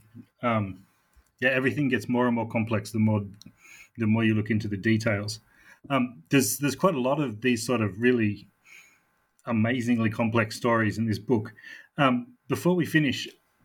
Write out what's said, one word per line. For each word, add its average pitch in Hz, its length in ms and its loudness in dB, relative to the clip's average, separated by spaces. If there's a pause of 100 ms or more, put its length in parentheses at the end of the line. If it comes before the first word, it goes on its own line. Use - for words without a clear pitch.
(420)
um, 110 420 -2 (560)
yeah, 127 100 2
everything 135 380 0
gets 117 200 -2
more 123 180 2
and 120 80 0
more 113 140 -2
complex 113 440 -2
the 110 60 -4
more, 107 220 4 (800)
the 113 80 -2
more 113 180 2
you 110 100 4
look 110 160 0
into 110 160 0
the 101 120 -4
details. 107 600 0 (500)
Um, 123 400 -2
there's, 127 260 4
there's 139 180 -2
quite 185 200 2
a 131 60 -2
lot 139 200 0
of 110 220 -4
these 123 240 0
sort 120 160 0
of 98 180 -4
really 117 480 2 (960)
amazingly 117 640 0
complex 110 480 0
stories 113 400 0
in 113 100 -2
this 101 120 -2
book. - 340 -2 (460)
Um, 123 300 2 (200)
before 170 260 0
we 165 120 0
finish, 143 420 0 (360)